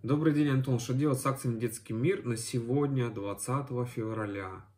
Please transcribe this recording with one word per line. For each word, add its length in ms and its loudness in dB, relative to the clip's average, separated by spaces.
Добрый 320 4
день, 140 4
Антон. 300 2
Что 140 -2
делать 280 2
с 60 0
акциями 320 0
"Детский 360 -4
мир" 320 2
на 100 0
сегодня, 720 0
двадцатого 760 -4
февраля? 800 -6